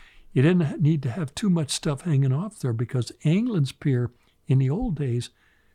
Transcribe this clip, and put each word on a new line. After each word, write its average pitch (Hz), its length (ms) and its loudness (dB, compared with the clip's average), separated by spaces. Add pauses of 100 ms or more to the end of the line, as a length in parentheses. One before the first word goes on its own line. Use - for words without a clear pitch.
(340)
you 135 80 4
didn't 175 200 4
ha-, 160 180 -2
need 156 240 2
to 131 80 -4
have 156 220 -6
too 208 160 -2
much 165 220 0
stuff - 300 -4
hanging 139 320 2
off 185 260 -4
there, 127 140 -2
because 117 380 -4 (120)
Anglin's 180 480 0
Pier 123 400 -2 (360)
in 135 120 4
the 131 100 2
old 202 260 -2
days, 123 340 -4 (460)